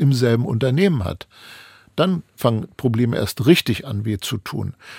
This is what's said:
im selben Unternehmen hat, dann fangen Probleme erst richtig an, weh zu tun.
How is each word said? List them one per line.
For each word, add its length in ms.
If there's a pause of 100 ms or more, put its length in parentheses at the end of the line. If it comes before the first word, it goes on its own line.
im 120
selben 320
Unternehmen 600
hat, 240 (680)
dann 300 (100)
fangen 320 (100)
Probleme 400
erst 300
richtig 400
an, 180
weh 140
zu 180
tun. 380 (240)